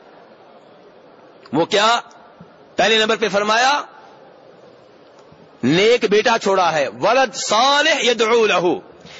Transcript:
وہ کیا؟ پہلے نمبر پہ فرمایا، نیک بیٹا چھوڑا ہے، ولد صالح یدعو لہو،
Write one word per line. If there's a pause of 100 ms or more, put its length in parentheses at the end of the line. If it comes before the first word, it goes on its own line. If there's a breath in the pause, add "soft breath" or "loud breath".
(1500)
وہ
کیا؟ (760)
پہلے
نمبر
پہ
فرمایا، (1800)
نیک
بیٹا
چھوڑا
ہے،
ولد
صالح
یدعو
لہو، (400 loud breath)